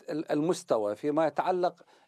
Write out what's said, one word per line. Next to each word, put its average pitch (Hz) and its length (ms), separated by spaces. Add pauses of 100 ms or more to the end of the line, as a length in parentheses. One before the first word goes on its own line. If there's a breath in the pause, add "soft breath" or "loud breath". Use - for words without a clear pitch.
ال-، 156 220
المستوى 147 640
فيما 151 320
يتعلق 175 560 (240 soft breath)